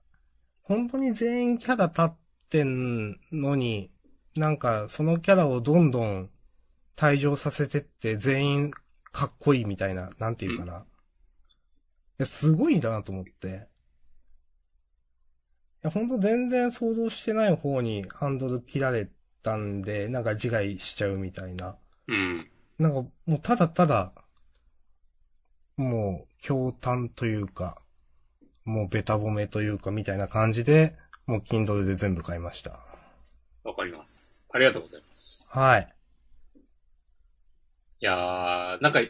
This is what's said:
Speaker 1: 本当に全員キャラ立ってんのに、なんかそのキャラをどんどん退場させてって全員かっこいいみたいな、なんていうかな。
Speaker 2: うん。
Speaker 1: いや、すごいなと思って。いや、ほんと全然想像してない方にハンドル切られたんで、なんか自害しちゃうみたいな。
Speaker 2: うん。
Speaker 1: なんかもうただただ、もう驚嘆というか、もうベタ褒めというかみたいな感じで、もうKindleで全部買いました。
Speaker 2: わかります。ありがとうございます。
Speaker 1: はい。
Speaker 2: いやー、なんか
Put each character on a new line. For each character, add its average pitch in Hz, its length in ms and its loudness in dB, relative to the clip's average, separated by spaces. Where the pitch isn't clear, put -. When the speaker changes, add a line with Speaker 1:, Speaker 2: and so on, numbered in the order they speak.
Speaker 1:
本 233 180 0
当 262 120 -4
に 262 160 0
全 240 300 0
員 240 140 2
キ - 80 -16
ャ 254 100 2
ラ 190 100 4
立 165 160 0
っ 165 100 2
て 156 120 4
ん 123 560 -2
の 143 240 0
に、 113 340 -2
な 156 140 2
ん 147 80 0
か 110 320 0
そ - 120 -4
の 165 160 2
キ 180 140 4
ャ 185 40 8
ラ 165 120 6
を 123 140 0
ど 151 180 6
ん 156 100 6
ど 120 140 0
ん 98 260 -4
退 143 220 4
場 143 200 2
さ 147 140 -4
せ 143 180 -2
て 156 100 -2
っ - 20 -6
て - 360 -4
全 135 300 2
員 143 240 0
か - 160 -4
っ - 120 -6
こ 143 160 4
い 123 80 2
い - 20 -4
み 101 140 -4
た 98 100 -2
い 95 60 -4
な、 92 240 -8
な 110 120 -4
ん 113 60 -4
て - 80 -8
い 87 100 -4
う 80 40 -6
か 87 80 -8
な。 87 100 -10
Speaker 2:
う 101 40 -14
ん。 - 20 -16
Speaker 1:
い - 20 -20
や、 135 80 -2
す - 260 2
ご 220 160 4
い 226 120 4
な 113 220 -2
と 98 100 -10
思 95 100 -6
っ - 20 -12
て。 - 240 -14
い - 20 -8
や、 160 60 -2
ほ 208 100 -2
ん 240 80 -2
と 254 100 0
全 233 320 2
然 247 200 2
想 233 220 -2
像 226 160 -2
し - 160 -12
て 220 80 -2
な 214 160 2
い 170 80 4
方 139 240 -2
に 107 300 -2
ハ - 180 -6
ン 135 80 -2
ド 131 100 -4
ル 127 140 -4
切 - 200 -6
ら 131 100 0
れ 110 180 -2
た 110 140 -2
ん 101 240 -4
で、 104 280 -4
な 123 120 -4
ん 110 40 -4
か 110 100 0
自 113 160 -4
害 101 280 -2
し - 180 -10
ち 107 80 -2
ゃ 101 40 0
う 98 80 -2
み 92 160 -6
た 95 160 -12
い 90 60 -10
な。 90 240 -10
Speaker 2:
う 117 60 -2
ん。 90 320 -2
Speaker 1:
な 160 120 4
ん - 20 0
か 135 40 -2
も 156 120 0
う - 20 0
た 233 180 0
だ 175 120 4
た 175 180 4
だ、 107 260 0
も 113 480 -2
う - 20 -16
驚 131 340 -2
嘆 123 300 -2
と - 160 -8
い 110 120 0
う 101 100 -4
か、 - 340 -10
も 110 180 -2
う 95 60 -4
ベ 104 140 -2
タ 107 140 0
褒 107 160 -2
め 104 140 -2
と 107 160 -4
い 107 80 0
う 104 80 -4
か - 120 -6
み 104 140 -4
た 98 100 -2
い 95 40 -2
な 98 100 -2
感 110 240 2
じ 117 100 -2
で、 156 320 6
も 117 120 0
う - 20 -8
Kindle 104 460 0
で 98 80 2
全 95 200 0
部 82 80 -4
買 85 140 -8
い - 20 -6
ま 85 140 -10
し - 80 -14
た。 - 180 -14
Speaker 2:
わ 104 100 -8
か 98 100 -6
り 87 80 -8
ま - 120 -16
す。 - 480 -14
あ 127 60 0
り 131 80 8
が - 60 6
と 87 80 -4
う - 20 -8
ご 80 60 -16
ざ 76 100 -18
い - 20 -20
ま - 140 -20
す。 - 360 -14
Speaker 1:
は 127 280 6
い。 - 160 -6
Speaker 2:
い - 40 -4
や 90 720 0
ー、 - 40 -10
な 147 80 6
ん - 20 -2
か 139 180 6